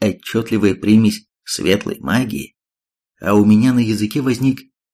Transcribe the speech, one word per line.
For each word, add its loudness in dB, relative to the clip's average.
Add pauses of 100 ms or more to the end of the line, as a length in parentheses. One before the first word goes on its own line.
отчетливая -2
примесь 2 (180)
светлой -4
магии, -6 (640)
а -2
у 4
меня 4
на 2
языке -2
возник -2 (340)